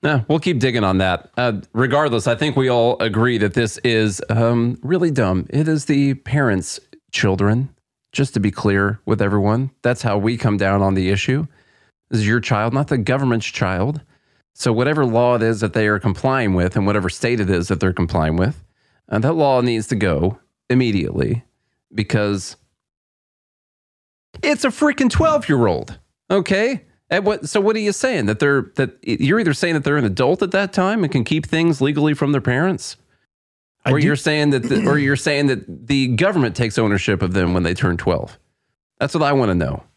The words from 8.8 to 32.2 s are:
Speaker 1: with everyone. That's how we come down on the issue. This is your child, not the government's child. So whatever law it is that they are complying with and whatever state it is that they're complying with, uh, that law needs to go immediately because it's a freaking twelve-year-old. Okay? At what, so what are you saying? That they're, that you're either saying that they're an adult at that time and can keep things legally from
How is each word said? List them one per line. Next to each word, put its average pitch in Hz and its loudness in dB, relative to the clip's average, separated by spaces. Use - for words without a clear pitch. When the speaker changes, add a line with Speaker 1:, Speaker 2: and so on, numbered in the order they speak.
Speaker 1:
with 107 0
everyone. 104 0
That's 120 -2
how 104 0
we 117 0
come 104 0
down 98 2
on 95 2
the 92 0
issue. 131 0
This 113 0
is 104 0
your 113 2
child, 113 -2
not 139 0
the 135 0
government's 123 0
child. 101 -4
So - -2
whatever 139 2
law 120 2
it 113 0
is 113 0
that 107 -2
they 107 0
are 104 2
complying 117 0
with 90 0
and 101 0
whatever 101 0
state 120 -2
it 98 0
is 90 0
that 92 -2
they're 92 0
complying 82 0
with, 104 -2
uh, 107 -2
that 143 0
law 139 2
needs 117 -2
to - -4
go 92 0
immediately 117 0
because 101 -2
it's 294 -2
a 277 2
freaking 277 0
twelve-year-old. 135 0
Okay? 202 0
At 190 0
what, 208 -2
so 208 0
what 214 2
are 226 -2
you 208 0
saying? 202 -2
That 107 0
they're, 143 2
that - -2
you're 139 0
either 170 0
saying 170 -2
that 143 -2
they're 147 2
an 131 0
adult 131 0
at 185 -2
that 190 0
time 196 0
and 139 -4
can 123 0
keep 151 -2
things 160 0
legally 147 2
from 143 0